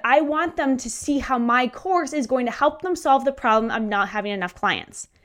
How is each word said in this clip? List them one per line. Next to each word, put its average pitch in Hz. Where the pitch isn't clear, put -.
I 262
want 311
them 269
to 240
see 285
how 247
my 240
course 349
is 285
going 254
to 233
help 294
them 370
solve 269
the 269
problem 226
of 226
not 202
having 208
enough 185
clients. -